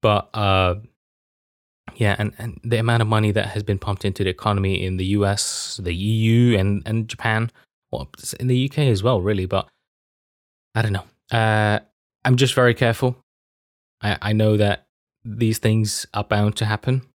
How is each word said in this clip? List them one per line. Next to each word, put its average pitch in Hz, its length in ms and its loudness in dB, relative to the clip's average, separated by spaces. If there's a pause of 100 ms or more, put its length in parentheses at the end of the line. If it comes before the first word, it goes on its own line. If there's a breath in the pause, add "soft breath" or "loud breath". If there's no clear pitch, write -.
But, 104 320 2
uh, 95 420 2 (1200)
yeah, 101 220 2
and, 107 200 -2
and 117 260 -10
the 117 140 0
amount 117 240 2
of 107 60 0
money 107 240 2
that 104 160 0
has 107 140 -6
been 101 160 -2
pumped - 260 -6
into 98 200 -2
the 92 60 0
economy 98 540 -2
in 92 120 -4
the 92 100 -4
U 101 200 2
S, - 560 -4
the 90 100 -4
E - 20 -2
U, 113 640 4
and, 101 280 0
and 110 220 -4
Japan, 113 420 -2 (400 soft breath)
well, - 180 -8 (320)
in 127 60 -4
the 127 100 2
U 131 120 0
K 139 220 0
as 98 120 2
well, 117 180 2
really, 95 260 -2
but 95 220 -4 (1040)
I 113 80 0
don't 104 100 0
know. 98 120 -6 (260)
Uh, 107 500 2 (440)
I'm 131 120 4
just 127 180 2
very 123 200 4
careful. 123 440 0 (840)
I, 104 220 -2
I 104 100 -2
know 107 240 2
that 104 300 0 (380)
these 110 340 -2
things 110 560 0
are 104 100 -4
bound 104 320 0
to - 80 -2
happen 123 380 -2 (160)